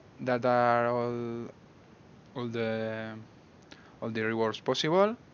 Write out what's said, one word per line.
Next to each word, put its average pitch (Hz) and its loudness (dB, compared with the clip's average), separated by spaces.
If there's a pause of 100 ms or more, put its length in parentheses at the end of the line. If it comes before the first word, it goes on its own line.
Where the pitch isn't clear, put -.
(200)
that 127 0
are 120 4
all, 120 -2 (840)
all 120 -6
the, 110 -4 (880)
all 117 -4
the 110 -2
rewards 113 0
possible. 175 2 (200)